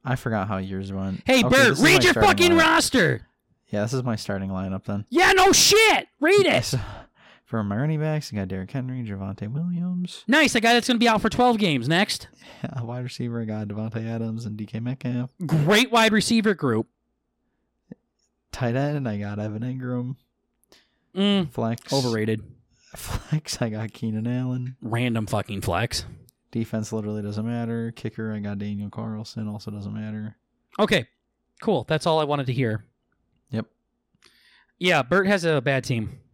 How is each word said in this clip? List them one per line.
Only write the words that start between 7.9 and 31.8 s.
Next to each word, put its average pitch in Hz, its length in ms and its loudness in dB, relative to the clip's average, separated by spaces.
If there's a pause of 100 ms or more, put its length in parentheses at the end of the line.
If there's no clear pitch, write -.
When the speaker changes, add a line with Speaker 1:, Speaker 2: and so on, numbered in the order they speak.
Speaker 1:
backs, 151 340 -4
I 107 40 -6
got 98 100 -2
Derrick 95 240 -6
Henry, 127 320 -6
Javonte 101 480 -8
Williams. 175 760 -4
Speaker 2:
Nice, 285 260 2
a 233 60 2
guy 226 140 4
that's 233 120 2
gonna 240 140 2
be 233 80 4
out 220 120 4
for 220 80 0
twelve 247 300 4
games. 143 300 0
Next. 180 440 0
Speaker 1:
<laughs> - 60 -20 (240)
Yeah, - 200 -8
wide 120 220 -8
receiver, 120 380 -6
I - 20 -6
got 107 240 -6
Devontae 110 400 -6
Adams 113 380 -6
and 104 100 -8
D 107 80 -8
K 110 160 -8
Metcalf. 123 480 -4 (160)
Speaker 2:
Great 170 480 2
wide 226 200 4
receiver 220 420 2
group. 113 320 0 (1600)
Speaker 1:
Tight 120 260 -4
end, 143 300 -2
I 104 120 -4
got 104 200 -6
Evan 107 240 -6
Ingram. 127 540 -6 (1000)
Speaker 2:
Mm, 196 380 2
Speaker 1:
Flex. 117 400 -4
Speaker 2:
overrated. 110 500 0 (520)
Speaker 1:
Flex, - 680 -6
I 120 80 0
got 107 240 -6
Keenan 110 340 -4
Allen. 127 540 -4
Speaker 2:
Random 113 460 -2
fucking 101 340 -4
flex. 95 460 -2 (440)
Speaker 1:
Defense 110 440 -4
literally 107 260 -4
doesn't 104 260 -6
matter. 117 480 -4
Kicker, 110 380 -8
I 107 60 -6
got 104 200 -6
Daniel 101 300 -6
Carlson. 110 600 -8
Also 104 220 -10
doesn't 104 220 -10
matter. 107 440 -10 (420)
Speaker 2:
Okay, 202 280 2 (540)
cool. 165 260 0